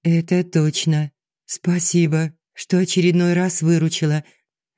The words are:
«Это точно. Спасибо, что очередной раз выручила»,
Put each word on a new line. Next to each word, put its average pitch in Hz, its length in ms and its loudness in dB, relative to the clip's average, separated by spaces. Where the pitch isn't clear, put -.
«Это 170 420 0
точно. 156 680 -2
Спасибо, 160 880 -2
что - 260 -2
очередной 175 560 2
раз 180 280 -2
выручила», 160 640 0